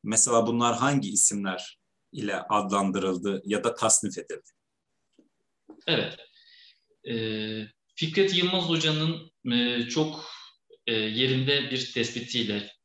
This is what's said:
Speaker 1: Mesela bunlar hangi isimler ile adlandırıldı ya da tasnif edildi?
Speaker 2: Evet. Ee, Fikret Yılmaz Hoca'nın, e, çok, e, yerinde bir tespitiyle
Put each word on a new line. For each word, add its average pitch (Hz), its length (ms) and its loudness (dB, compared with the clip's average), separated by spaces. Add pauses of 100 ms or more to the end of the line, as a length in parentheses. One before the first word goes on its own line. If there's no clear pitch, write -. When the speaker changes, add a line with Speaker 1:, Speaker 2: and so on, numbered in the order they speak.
Speaker 1:
Mesela 113 440 4
bunlar 117 300 2
hangi 127 320 2
isimler 98 680 -2 (340)
ile 104 240 -4
adlandırıldı 98 1080 0
ya 101 200 -2
da 113 100 2
tasnif - 440 0
edildi? - 320 -12 (1400)
Speaker 2:
Evet. 147 300 0 (920)
Ee, 110 580 -4 (280)
Fikret 185 420 2
Yılmaz 180 280 2
Hoca'nın, 156 680 0 (200)
e, 120 360 2
çok, - 420 -2 (560)
e, 120 60 -2
yerinde 131 800 0
bir 127 220 -4
tespitiyle 113 800 -4 (120)